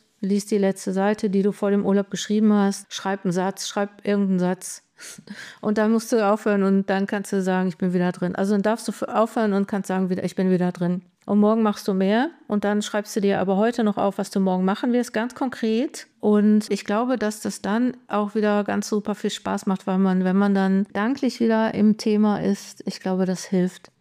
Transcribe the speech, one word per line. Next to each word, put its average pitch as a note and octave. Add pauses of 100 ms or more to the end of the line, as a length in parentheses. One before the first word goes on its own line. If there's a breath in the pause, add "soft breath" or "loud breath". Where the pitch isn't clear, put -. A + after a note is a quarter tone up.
(200)
Lies G3+
die G#3+
letzte G3
Seite, G#3
die G3
du G3+
vor G3+
dem G3+
Urlaub G3
geschrieben G#3
hast. G3
Schreib G3
einen F3+
Satz. F#3+
Schreib -
irgendeinen G3+
Satz. F3+ (120)
<laughs> -
Und G#3+
dann G#3+
musst A3+
du A3+
aufhören G#3
und G3
dann G3
kannst G3+
du G3
sagen, F#3
"Ich F3
bin F#3
wieder F3+
drin." F3+
Also G3
dann G3+
darfst A3
du G#3+
f-, -
aufhören A3
und G3
kannst G3
sagen, F#3
wieder, F#3
"Ich -
bin F#3+
wieder F3+
drin." F3 (240)
Und G3+
morgen G#3+
machst G#3
du G#3+
mehr G3+ (180)
und G#3
dann G#3
schreibst G#3
du A3
dir G3
aber F#3+
heute A3+
noch G#3
auf, G3
was G3
du G3
morgen F#3
machen A3
wirst, A#3+
ganz A#3+
konkret. A#3+ (140)
Und G#3
ich G3+
glaube, A#3+
dass G#3+
das G3+
dann A3+ (140)
auch G#3
wieder G#3
ganz G3+
super G#3
viel G#3
Spaß G3
macht, F#3+
weil F#3
man, F#3
wenn F#3
man G3+
dann F#3+
gedanklich A#3
wieder A3+
im G#3
Thema G#3
ist, -
ich -
glaube, F#3
das F#3
hilft F3+ (100)